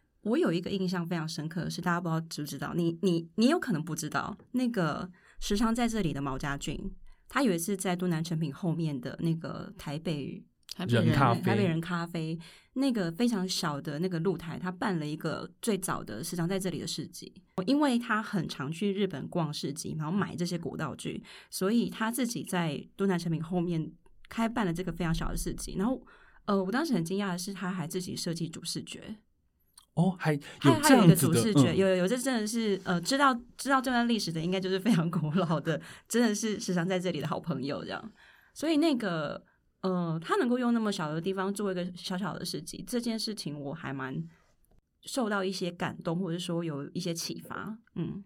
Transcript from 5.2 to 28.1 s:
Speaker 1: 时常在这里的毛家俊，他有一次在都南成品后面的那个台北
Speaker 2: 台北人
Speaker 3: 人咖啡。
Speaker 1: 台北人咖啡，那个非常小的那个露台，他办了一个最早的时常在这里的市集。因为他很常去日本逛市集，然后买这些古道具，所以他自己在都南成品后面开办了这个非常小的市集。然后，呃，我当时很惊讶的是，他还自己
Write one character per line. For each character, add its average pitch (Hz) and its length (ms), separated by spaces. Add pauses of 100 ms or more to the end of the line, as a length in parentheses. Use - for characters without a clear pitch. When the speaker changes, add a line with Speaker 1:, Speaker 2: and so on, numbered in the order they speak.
Speaker 1:
时 - 160
常 226 180
在 240 140
这 220 140
里 156 100
的 135 80
毛 135 160
家 143 220
俊， 180 340 (360)
他 269 140
有 220 120
一 165 40
次 190 180
在 180 200
都 180 120
南 165 140
成 165 160
品 156 140
后 165 220
面 156 260
的 131 220
那 165 120
个 - 440
台 147 200
北 160 440 (340)
Speaker 2:
台 165 80
北 123 80
人 117 140
Speaker 3:
人 - 80
咖 127 200
啡。 - 60
Speaker 1:
台 180 160
北 202 100
人 165 140
咖 170 260
啡， 165 320 (360)
那 269 180
个 190 180
非 202 160
常 196 220
小 151 320
的 147 180
那 175 100
个 175 120
露 180 160
台， 160 220
他 180 120
办 185 280
了 151 80
一 151 100
个 - 340 (120)
最 202 160
早 170 260
的 107 180
时 175 140
常 170 100
在 190 120
这 190 100
里 175 100
的 196 80
市 165 200
集。 - 260 (340)
因 277 140
为 269 180
他 233 240
很 180 260
常 139 220
去 202 220
日 196 140
本 160 220
逛 156 240
市 147 200
集， - 260
然 151 80
后 160 60
买 185 240
这 170 80
些 175 140
古 - 180
道 147 200
具， - 260 (280)
所 190 200
以 220 200
他 220 200
自 240 160
己 240 160
在 170 440 (100)
都 196 100
南 185 120
成 170 120
品 160 120
后 180 180
面 160 320 (360)
开 226 200
办 233 160
了 175 80
这 170 100
个 180 100
非 170 120
常 165 100
小 165 140
的 - 80
市 - 180
集。 - 220
然 190 100
后， 262 140 (460)
呃， 196 160
我 185 100
当 262 120
时 330 100
很 170 100
惊 185 140
讶 202 140
的 175 60
是， 190 140
他 180 180
还 180 160
自 185 140
己 - 160